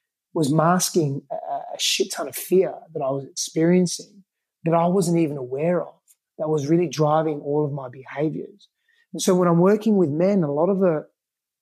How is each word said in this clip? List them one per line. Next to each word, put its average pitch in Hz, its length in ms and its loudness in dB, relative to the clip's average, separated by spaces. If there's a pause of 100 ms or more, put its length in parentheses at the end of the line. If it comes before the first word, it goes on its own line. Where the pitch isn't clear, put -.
(340)
was 151 180 0
masking 156 800 2
a, - 40 -8
a - 440 -8
shit - 340 -2
ton 156 160 -8
of 123 60 -14
fear 175 400 0 (200)
that 156 80 -6
I 135 80 -2
was 139 140 -4
experiencing 175 1000 0 (400)
that 165 100 0
I 170 120 4
wasn't 175 320 2
even 151 180 0
aware 143 460 -2
of, - 120 -12 (440)
that 156 100 -4
was 151 200 0
really 170 200 2
driving 151 520 0
all 147 240 -2
of 139 80 -4
my 135 160 -8
behaviors. 139 800 -8 (440)
And 165 80 -8
so 190 140 2
when 180 140 4
I'm 170 100 4
working 208 380 4
with 180 120 2
men, 180 340 0
a 143 100 -2
lot 160 180 0
of 190 120 0
it 165 220 0 (580)